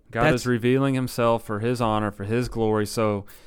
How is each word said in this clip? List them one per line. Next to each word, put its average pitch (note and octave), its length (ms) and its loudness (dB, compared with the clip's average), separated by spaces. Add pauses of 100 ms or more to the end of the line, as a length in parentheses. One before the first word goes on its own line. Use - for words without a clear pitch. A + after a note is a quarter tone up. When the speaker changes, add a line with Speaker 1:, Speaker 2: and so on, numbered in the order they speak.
Speaker 1:
God A#2 140 -2
Speaker 2:
That's D3+ 120 4
Speaker 1:
is B2 120 -4
revealing B2+ 480 2
himself A#2+ 480 0
for G#2 160 -6
his A#2 200 -2
honor, G#2+ 300 0
for G2+ 140 -10
his A#2 260 -2
glory, A2 380 0
so G#2+ 380 -2 (220)